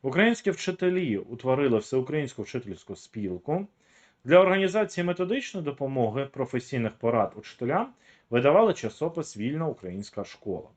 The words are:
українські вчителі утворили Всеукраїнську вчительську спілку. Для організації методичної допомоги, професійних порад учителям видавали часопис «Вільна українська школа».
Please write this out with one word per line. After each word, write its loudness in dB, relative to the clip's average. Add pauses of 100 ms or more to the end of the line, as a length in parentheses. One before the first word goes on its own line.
українські 2
вчителі -2
утворили 2
Всеукраїнську -2
вчительську -10
спілку. -6 (560)
Для 8
організації 2
методичної -2
допомоги, -2
професійних -4
порад 0
учителям -4 (360)
видавали 6
часопис -6
«Вільна -4
українська -8
школа». -10